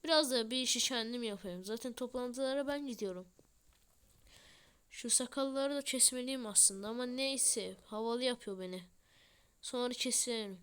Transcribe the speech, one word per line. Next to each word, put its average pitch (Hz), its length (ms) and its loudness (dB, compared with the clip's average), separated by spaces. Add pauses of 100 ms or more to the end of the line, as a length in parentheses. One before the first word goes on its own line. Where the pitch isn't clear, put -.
Biraz 311 260 6
da 233 200 2
bir 254 120 0
işi 247 180 2
kendim 240 420 0
yapayım. 190 420 -6
Zaten 214 280 -4
toplantılara 254 720 -2
ben 285 200 -2
gidiyorum. 190 420 -6 (1600)
Şu - 200 -6
sakalları 269 640 2
da 277 80 0
kesmeliyim 254 640 2
aslında 196 420 4
ama 247 180 -2
neyse. 247 720 0 (100)
Havalı 233 380 -2
yapıyor 220 360 -2
beni. 185 220 -8 (800)
Sonra 247 320 -2
keserim. 226 680 -2